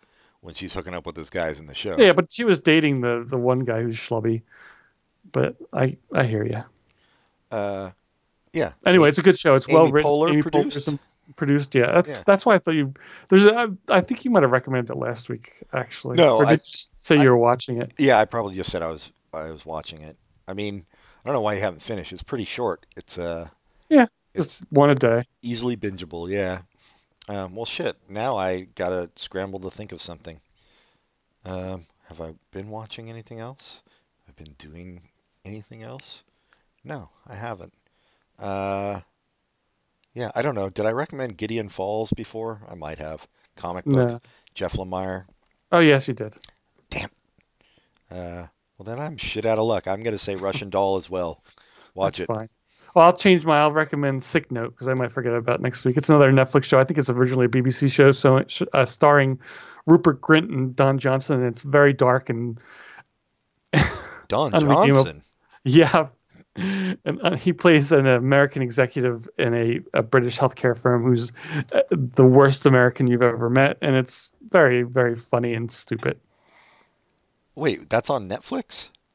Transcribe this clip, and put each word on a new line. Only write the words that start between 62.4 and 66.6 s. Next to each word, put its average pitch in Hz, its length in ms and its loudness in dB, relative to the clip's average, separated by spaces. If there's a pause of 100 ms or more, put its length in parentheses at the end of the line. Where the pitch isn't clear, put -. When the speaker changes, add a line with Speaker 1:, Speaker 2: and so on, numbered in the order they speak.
Speaker 2:
<laughs> - 560 -4
Speaker 1:
Don 117 260 -2
Speaker 2:
unredeemable. 139 500 4
Speaker 1:
Johnson? 78 180 -10 (420)
Speaker 2:
Yeah. 151 440 4 (500)
And, 185 640 -6